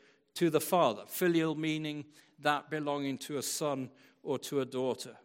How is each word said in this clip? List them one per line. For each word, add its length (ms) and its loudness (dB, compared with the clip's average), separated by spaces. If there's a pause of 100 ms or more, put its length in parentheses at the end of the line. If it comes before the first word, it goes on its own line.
(360)
to 120 4
the 120 4
Father. 460 4
Filial 480 2
meaning 520 -4 (320)
that 320 0
belonging 480 -2
to 180 -8
a 60 -2
son 480 -4 (320)
or 160 -2
to 240 -2
a 20 0
daughter. 600 -4